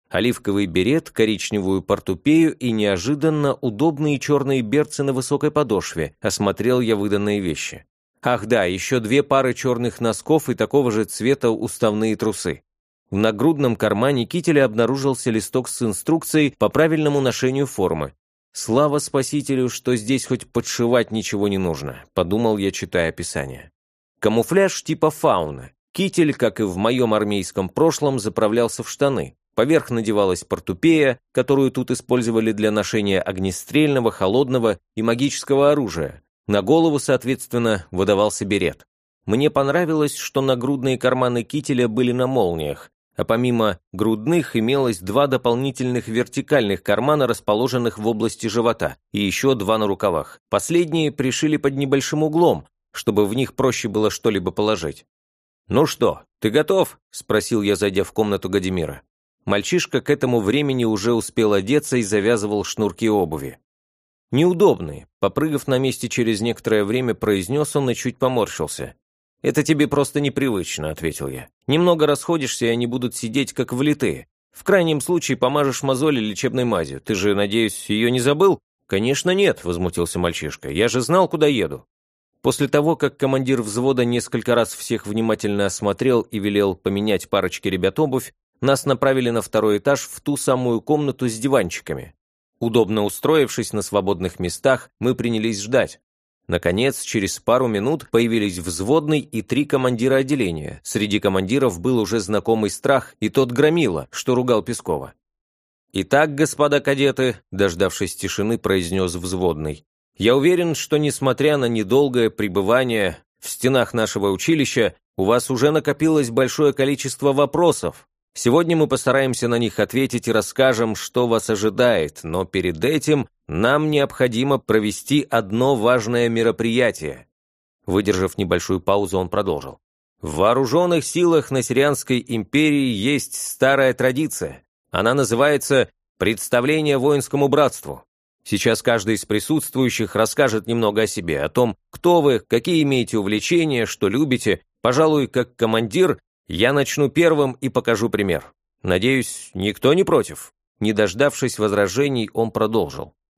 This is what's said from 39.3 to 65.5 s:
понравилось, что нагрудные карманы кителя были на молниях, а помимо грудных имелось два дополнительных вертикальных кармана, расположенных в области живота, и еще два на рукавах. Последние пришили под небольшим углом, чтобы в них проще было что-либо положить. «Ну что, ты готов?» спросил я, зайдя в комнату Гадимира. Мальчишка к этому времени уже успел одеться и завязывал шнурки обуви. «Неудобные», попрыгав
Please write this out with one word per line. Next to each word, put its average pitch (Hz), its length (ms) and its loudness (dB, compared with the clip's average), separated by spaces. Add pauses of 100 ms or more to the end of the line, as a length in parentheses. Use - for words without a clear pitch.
понравилось, 147 640 0
что - 280 -4
нагрудные 131 540 0
карманы 127 460 0
кителя 123 460 0
были 123 240 2
на 127 160 0
молниях, 85 640 -2 (260)
а - 80 -4
помимо 113 560 0 (120)
грудных 113 640 -2
имелось 117 440 0
два 104 260 0
дополнительных 127 840 -2
вертикальных 117 720 -2
кармана, 131 440 0
расположенных 117 720 -2
в 107 80 -6
области 113 400 -2
живота, 110 500 -2 (160)
и 104 80 -4
еще 101 340 0
два 107 220 0
на 110 100 0
рукавах. 92 600 -2
Последние 160 640 0
пришили 143 460 -2
под 143 160 -2
небольшим 139 480 -2
углом, 156 440 2 (260)
чтобы 104 340 0
в 98 80 -4
них 127 200 -2
проще 123 340 -2
было 104 220 0
что-либо 95 420 -2
положить. 95 520 -2 (640)
«Ну 120 160 4
что, 110 380 -2 (180)
ты 110 100 0
готов?» 151 480 0 (120)
спросил 107 500 -2
я, 101 160 2
зайдя 98 280 0
в - 80 -10
комнату 104 360 -2
Гадимира. 90 540 -2 (420)
Мальчишка 104 560 -2
к - 100 -4
этому 123 300 0
времени 127 440 0
уже 110 280 0
успел 110 400 0
одеться 123 460 0
и 117 40 2
завязывал 104 640 0
шнурки 110 440 -2
обуви. 80 500 -2 (720)
«Неудобные», 135 800 2 (100)
попрыгав 143 480 -2